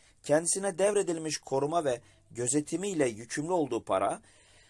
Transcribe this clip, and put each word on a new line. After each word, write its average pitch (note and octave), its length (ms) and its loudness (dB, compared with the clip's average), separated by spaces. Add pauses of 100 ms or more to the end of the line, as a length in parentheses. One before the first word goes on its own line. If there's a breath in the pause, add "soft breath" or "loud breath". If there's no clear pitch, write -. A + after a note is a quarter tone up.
(240 soft breath)
Kendisine E3+ 540 2
devredilmiş F3 600 2
koruma D3 480 0
ve A#2+ 160 0 (300 soft breath)
gözetimiyle D3 800 0
yükümlü A#2+ 420 -6
olduğu B2+ 320 0
para, G2+ 380 0 (480 soft breath)